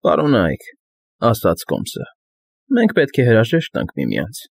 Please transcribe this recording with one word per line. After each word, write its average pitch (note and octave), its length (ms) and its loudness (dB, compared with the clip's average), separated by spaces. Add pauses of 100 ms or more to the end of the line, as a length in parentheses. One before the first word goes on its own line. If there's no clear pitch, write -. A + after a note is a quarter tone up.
«Պարոն D3 360 2
Այք», D#2+ 320 -4 (500)
ասաց - 440 0
Կոմսը, - 440 -8 (600)
«մենք A#3 280 2
պետք C#3+ 240 0
է B2 100 4
հրաժեշտ A#2+ 440 2
տանք - 220 -6
միմյանց։ B1 560 -6